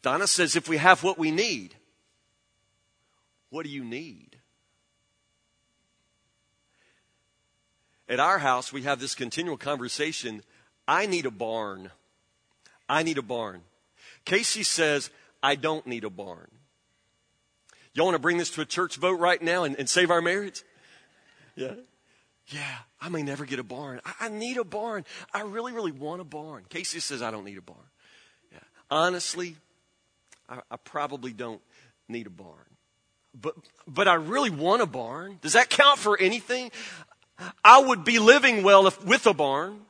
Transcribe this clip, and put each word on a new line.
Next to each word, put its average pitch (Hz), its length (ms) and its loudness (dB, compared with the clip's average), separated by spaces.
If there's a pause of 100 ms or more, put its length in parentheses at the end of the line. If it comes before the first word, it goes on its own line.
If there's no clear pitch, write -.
Donna 156 240 0
says, 170 300 2
"If - 100 -2
we 156 120 -2
have 175 240 6
what 180 160 -2
we 156 120 0
need." 160 440 -4 (1800)
What 156 140 -10
do 151 60 -10
you 139 140 -10
need? 120 540 -14 (3750)
At 123 100 0
our 175 200 4
house, 127 340 0
we 135 100 -8
have 139 160 -2
this 127 160 -8
continual 147 440 -6
conversation, 127 840 -6 (460)
"I 170 160 2
need 175 220 -2
a 127 40 -2
barn. 104 600 -8 (1000)
I 151 140 2
need 160 160 -2
a 135 40 -6
barn." 107 380 -8 (640)
Casey 214 380 -2
says, 151 480 0 (320)
"I 143 120 2
don't 156 320 -4
need 117 180 -8
a 107 60 -8
barn." 87 400 -16 (1400)
Y'all 156 140 2
wanna 175 120 2
bring 170 200 0
this 170 140 -2
to 156 100 -8
a - 20 -4
church 175 320 -4
vote 180 240 0
right 170 220 2
now 170 220 0
and, 139 120 -4
and 135 100 -6
save 175 240 2
our 170 120 4
marriage? 190 400 -4 (960)
Yeah. 131 180 -8 (720)
"Yeah, 139 300 -12 (260)
I 175 80 -10
may 160 120 -6
never 139 220 -8
get 131 140 -8
a 123 60 -10
barn. 127 420 -14
I, - 140 -14
I 226 80 -8
need 226 280 -8
a 233 80 -4
barn. 208 400 -10 (300)
I 202 80 -6
really, 226 300 -10
really 214 200 -6
want 151 300 -10
a - 20 -14
barn." 151 460 -16
Casey 170 300 -10
says, 135 200 -8
"I 117 100 -6
don't 107 140 -12
need 101 140 -16
a 90 40 -20
barn." 85 160 -20 (720)
Yeah. - 100 -20 (300)
Honestly, 175 680 -2 (920)
I, 123 100 -14 (100)
I 120 100 -12
probably 139 540 -8
don't 113 280 -12 (480)
need 117 180 -10
a 98 40 -16
barn. 85 280 -20 (840)
But, 151 140 -8 (320)
but 196 220 0
I 180 60 6
really 202 360 0
want 180 320 0
a 196 40 0
barn. 143 560 -10
Does 156 100 -4
that 240 180 6
count 277 300 6
for 208 180 2
anything? 233 540 -2 (920)
I 247 160 12
would 247 240 2
be 233 140 2
living 226 460 6
well 196 240 10
if, - 160 -2
with 226 240 4
a 202 40 4
barn. 156 460 -2 (120)